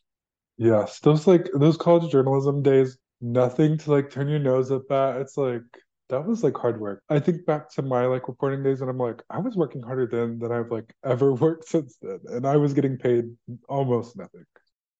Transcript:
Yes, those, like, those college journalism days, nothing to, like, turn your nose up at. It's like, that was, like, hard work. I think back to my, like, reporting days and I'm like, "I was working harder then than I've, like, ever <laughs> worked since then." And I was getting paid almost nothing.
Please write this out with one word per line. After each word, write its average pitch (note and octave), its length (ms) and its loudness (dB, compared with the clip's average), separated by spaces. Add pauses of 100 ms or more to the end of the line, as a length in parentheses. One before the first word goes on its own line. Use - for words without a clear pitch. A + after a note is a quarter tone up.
(560)
Yes, A2 440 2
those, D3+ 260 4
like, F3 260 6
those D3+ 240 4
college E3+ 360 2
journalism C#3 500 2
days, C3+ 340 4 (240)
nothing B2+ 580 2
to, D3+ 120 -6
like, C#3 200 2
turn C#3 180 -4
your D3+ 100 -2
nose C3 320 0
up C3 220 -4
at. C3+ 280 0
It's C3+ 160 -10
like, B2 260 -2 (480)
that C3+ 160 -4
was, A3 160 -4
like, C3+ 140 2
hard A2+ 240 -2
work. G2+ 280 -8
I D3 120 2
think E3+ 260 -2
back D3+ 280 -4
to D3+ 80 -6
my, B2+ 240 0
like, B2+ 200 -2
reporting C#3 380 -6
days C3+ 160 0
and C3 100 -6
I'm B2+ 80 -6
like, A#2 320 -4
"I - 80 -8
was A3 180 -4
working D#3 240 -2
harder B2 280 -4
then A#2 320 -4
than A#2 100 -6
I've, A#2 200 -4
like, A2 220 -8 (120)
ever C3+ 300 2
<laughs> A#2+ 100 -2
worked E3 240 -2
since D3+ 340 -4
then." F#2+ 240 -10
And B2 200 -6
I C#3+ 100 2
was D3 180 2
getting C3+ 240 0
paid A#2+ 260 0 (440)
almost C3+ 480 -4
nothing. - 280 -20 (560)